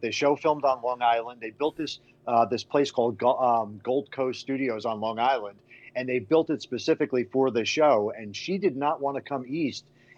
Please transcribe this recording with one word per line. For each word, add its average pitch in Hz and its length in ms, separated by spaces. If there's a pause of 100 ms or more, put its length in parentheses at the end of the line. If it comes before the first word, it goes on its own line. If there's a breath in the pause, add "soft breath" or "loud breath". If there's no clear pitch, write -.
The 110 120
show 143 240
filmed 147 280
on 131 180
Long 123 200
Island. 120 400
They 113 80
built 143 260
this, 151 220 (280 soft breath)
uh, 117 200
this 113 180
place 143 260
called 117 280
Go-, 123 200
um, 113 440
Gold 135 280
Coast 131 300
Studios 127 440
on 113 160
Long 110 180
Island, 113 400 (380 loud breath)
and 127 100
they 127 120
built 160 320
it 147 100
specifically 131 640
for 131 260
the 113 140
show, 120 500
and 104 220
she 190 220
did 170 180
not 143 240
wanna 139 220
come 127 260
east, 143 360 (340 soft breath)